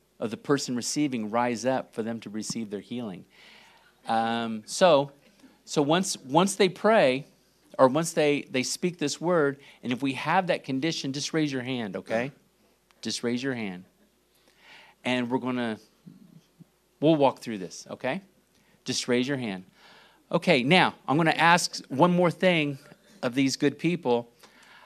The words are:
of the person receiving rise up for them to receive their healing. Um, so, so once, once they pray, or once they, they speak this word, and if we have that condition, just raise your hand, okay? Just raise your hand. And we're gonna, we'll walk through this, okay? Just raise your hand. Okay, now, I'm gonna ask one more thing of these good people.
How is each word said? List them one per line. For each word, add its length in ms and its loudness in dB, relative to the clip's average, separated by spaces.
of 100 -4
the 80 -10
person 380 -2
receiving 560 -4
rise 340 -2
up 280 -2
for 100 -4
them 160 -6
to 100 -14
receive 400 -8
their 100 -6
healing. 460 -10
Um, 580 -2
so, 460 4
so 160 0
once, 360 0
once 380 0
they 140 4
pray, 560 2
or 100 8
once 260 0
they, 360 2
they 140 -2
speak 340 -4
this 240 -4
word, 360 2
and 80 -4
if 100 -4
we 120 -2
have 340 0
that 160 -2
condition, 500 -4
just 200 -8
raise 180 0
your 100 -4
hand, 340 -6
okay? 360 -4
Just 220 -6
raise 200 -2
your 100 -4
hand. 300 -8
And 240 -2
we're 80 0
gonna, 400 -4
we'll 160 4
walk 240 2
through 200 -8
this, 320 -12
okay? 300 -6
Just 220 -4
raise 200 0
your 100 -4
hand. 280 -8
Okay, 320 2
now, 320 4
I'm 100 2
gonna 140 4
ask 560 2
one 240 4
more 200 4
thing 480 0
of 140 -6
these 200 2
good 220 0
people. 520 0